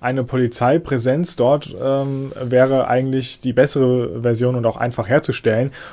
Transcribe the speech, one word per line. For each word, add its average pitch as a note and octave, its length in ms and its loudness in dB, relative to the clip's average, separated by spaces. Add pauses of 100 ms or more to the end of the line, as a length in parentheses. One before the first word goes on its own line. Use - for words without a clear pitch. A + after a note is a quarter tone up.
eine B2+ 240 -2
Polizeipräsenz C3 1120 0
dort, C#3 440 0
ähm, C3+ 520 -4 (100)
wäre B2+ 460 4
eigentlich C3 520 -2
die C3 120 -2
bessere B2+ 720 2
Version A#2+ 340 0
und A#2 100 0
auch A2+ 100 0
einfach - 320 -4
herzustellen. B2+ 600 0 (220)